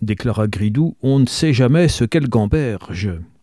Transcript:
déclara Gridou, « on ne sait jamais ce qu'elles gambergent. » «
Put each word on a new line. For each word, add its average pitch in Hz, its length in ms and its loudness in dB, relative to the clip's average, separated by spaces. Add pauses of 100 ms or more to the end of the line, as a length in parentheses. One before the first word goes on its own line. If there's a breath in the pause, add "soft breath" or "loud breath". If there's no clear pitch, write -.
déclara 107 460 -2
Gridou, « 107 540 -2
on 135 180 2
ne 127 60 4
sait 156 260 0
jamais 131 340 4
ce - 180 0
qu'elles 143 240 0
gambergent. » « 104 920 -2 (220)